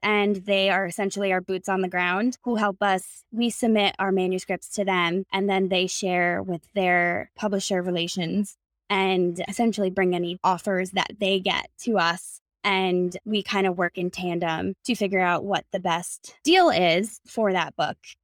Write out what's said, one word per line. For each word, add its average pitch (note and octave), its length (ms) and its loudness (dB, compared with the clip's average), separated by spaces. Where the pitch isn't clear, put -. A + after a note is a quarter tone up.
and G#3 320 2
they G3 340 2
are F#3+ 160 2
essentially G3 480 -2
our F#3 80 2
boots F#3 280 -6
on F#3+ 120 0
the F#3 80 0
ground F#3 540 0
who A#3+ 140 -2
help G#3 260 0
us. F#3+ 480 0
We A#3 200 0
submit G#3+ 500 2
our G3 100 0
manuscripts F#3 600 -2
to G3+ 140 -2
them, F3+ 380 0
and G3 160 0
then F#3+ 200 2
they F#3 180 2
share F3+ 560 0
with F3+ 200 -6
their F3+ 600 0
publisher G3 460 -2
relations F3+ 760 -2
and F#3 580 0
essentially G#3 440 0
bring F#3 260 0
any F3 260 -6
offers F#3 480 0
that F#3+ 300 -4
they G3 180 0
get F#3 320 -4
to A3 160 0
us. E3+ 420 -2
And F3+ 600 0
we G#3+ 200 -2
kind G3 240 0
of F3+ 100 -4
work F3 180 -2
in F3+ 140 -2
tandem F3 640 -2
to A#3+ 100 0
figure F#3+ 240 0
out F3 240 2
what G3 260 -2
the G3 80 -4
best F3 640 -4
deal F4 280 6
is F3+ 580 2
for G#3 240 0
that E3 240 -2
book. D3+ 200 -2